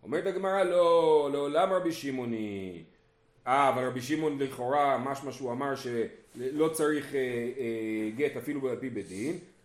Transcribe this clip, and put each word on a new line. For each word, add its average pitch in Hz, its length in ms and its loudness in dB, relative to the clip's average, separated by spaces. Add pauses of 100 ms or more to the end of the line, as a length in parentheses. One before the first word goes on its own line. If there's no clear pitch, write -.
אומרת 156 220 -2
הגמרא, 190 380 0
"לא, 170 680 6
לעולם 147 400 2
רבי 170 180 2
שמעוני." 110 920 -4 (640)
אה, 135 220 4
אבל 127 180 0
רבי 123 140 -4
שמעון 147 380 -2
לכאורה, 135 580 0
משמע 139 340 -4
שהוא 127 200 -6
אמר 135 240 -2
שלא 123 920 -4
צריך, 151 480 0
אה, 139 40 2
אה, 117 960 -2
גט 143 220 -2
אפילו 135 320 -4
על 120 100 -2
פי 127 100 -6
בית 107 180 -8
דין. 110 300 -6 (280)